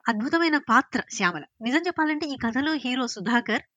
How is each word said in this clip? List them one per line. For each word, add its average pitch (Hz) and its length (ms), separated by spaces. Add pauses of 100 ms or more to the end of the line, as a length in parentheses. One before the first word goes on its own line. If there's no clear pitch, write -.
అద్భుతమైన 302 500
పాత్ర 240 460 (100)
శ్యామల. 175 300 (180)
నిజం 254 180
చెప్పాలంటే 320 460
ఈ 277 120
కథలో 262 360
హీరో 254 340
సుధాకర్ 233 540 (160)